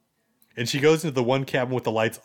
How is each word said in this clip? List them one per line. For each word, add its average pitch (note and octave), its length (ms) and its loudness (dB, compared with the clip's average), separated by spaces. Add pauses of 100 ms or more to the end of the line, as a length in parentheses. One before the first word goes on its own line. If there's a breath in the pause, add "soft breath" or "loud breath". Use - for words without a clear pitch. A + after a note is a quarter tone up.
(580)
And A#2+ 120 -4
she C#3 100 -2
goes D#3 240 4
into D#3 100 -4
the B2+ 100 0
one C3 220 0
cabin B2+ 300 -2
with A#2 80 -4
the A2+ 80 -4
lights A2 340 -2